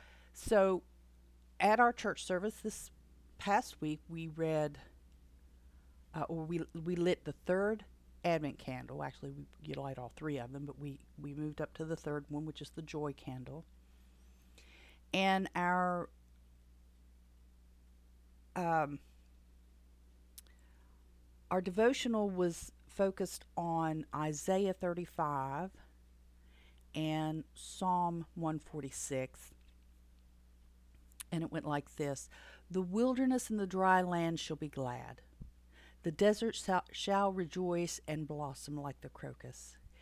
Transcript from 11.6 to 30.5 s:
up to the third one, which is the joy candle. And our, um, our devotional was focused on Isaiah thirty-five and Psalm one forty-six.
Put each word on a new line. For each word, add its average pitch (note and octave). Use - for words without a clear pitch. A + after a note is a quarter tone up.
up D3
to D#3+
the D#3+
third D3
one, D3+
which D3+
is -
the E3
joy D3+
candle. C3
And F#3+
our, F3+
um, D#3+
our F#3
devotional A3
was F3+
focused F#3+
on E3
Isaiah F#3
thirty-five E3
and D#3
Psalm F3
one D#3
forty-six. -